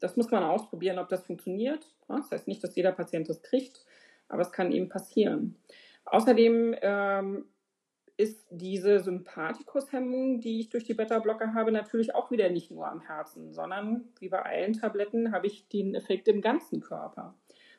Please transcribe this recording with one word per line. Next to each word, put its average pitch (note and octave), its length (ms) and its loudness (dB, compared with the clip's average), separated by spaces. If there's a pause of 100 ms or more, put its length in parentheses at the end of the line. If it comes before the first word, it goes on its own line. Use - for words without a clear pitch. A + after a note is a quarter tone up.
das - 160 -4
muss A#3 160 2
man G3+ 100 4
ausprobieren, F3+ 560 -2
ob F3 100 -6
das F#3 140 -4
funktioniert. G#3+ 640 -6 (220)
Ja, A3 80 -6
das - 160 -6
heißt - 160 -6
nicht, G3 160 -6
dass F3+ 100 -8
jeder F3+ 160 2
Patient E3+ 380 -4
das D#3+ 140 -8
kriegt, - 420 -2 (440)
aber F3 140 -2
es F3 80 -2
kann F3+ 220 -2
eben F3+ 160 0
passieren. - 680 0 (500)
Außerdem, A#3 800 6
ähm, G3 640 0 (720)
ist G#3+ 340 -2
diese F#3+ 500 2
Sympathikushemmung, B3+ 1400 -2
die A3+ 200 -4
ich A3 80 -6
durch A#3 160 -4
die A3+ 80 -4
Beta-Blocker A3 600 0
habe, A3+ 180 2
natürlich A3 420 0
auch - 160 -2
wieder G#3 200 2
nicht E3+ 200 -4
nur D#3 160 -10
am E3 140 -10
Herzen, D#3 540 -14
sondern G3+ 640 -6
wie F#3 100 -12
bei F#3 140 -2
allen G3+ 320 -2
Tabletten G#3+ 580 -2
habe F#3 140 -2
ich - 220 -8
den G3 260 -2
Effekt - 340 0
im G3+ 140 4
ganzen A3 400 0
Körper. D#3 520 -12 (440)